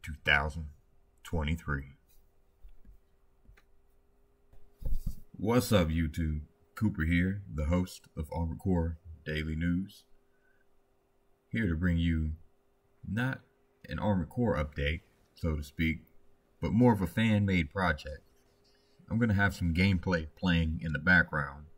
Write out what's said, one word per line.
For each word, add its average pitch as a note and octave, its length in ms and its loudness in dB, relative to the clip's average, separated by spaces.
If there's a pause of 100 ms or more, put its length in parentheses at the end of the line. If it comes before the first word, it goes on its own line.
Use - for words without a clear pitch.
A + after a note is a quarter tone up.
two D2+ 120 -12 (100)
thousand D2 440 0 (560)
twenty-three. D2 680 -4 (3500)
What's A#2 360 4
up, F2 160 6
YouTube? D#2+ 520 0 (340)
Cooper G2+ 280 0
here, F2+ 400 2 (120)
the D2+ 120 -2
host F2+ 500 -2
of D#2 160 -6
Armored E2 280 -4
Core E2 360 0 (300)
Daily D#2 280 -4
News. F2 500 -2 (1500)
Here A2+ 180 -2
to E2 60 0
bring E2+ 240 0
you D#2+ 320 0 (760)
not A#2+ 340 -4 (500)
an - 80 -6
Armored F#2 320 -2
Core A#2 260 0
update, D2 460 -2 (320)
so D#2+ 220 -2
to C#2+ 60 -6
speak, D#2+ 360 -2 (640)
but E2 100 -2
more A#2 220 6
of F#2+ 80 -2
a F2 40 0
fan-made G2+ 640 2
project. D#2+ 520 -4 (880)
I'm A#2+ 80 -2
gonna A2+ 160 2
have G2 200 2
some E2+ 200 0
gameplay F2+ 600 2
playing E2+ 480 0
in D#2+ 120 -4
the C#2+ 40 -4
background D2+ 680 2 (120)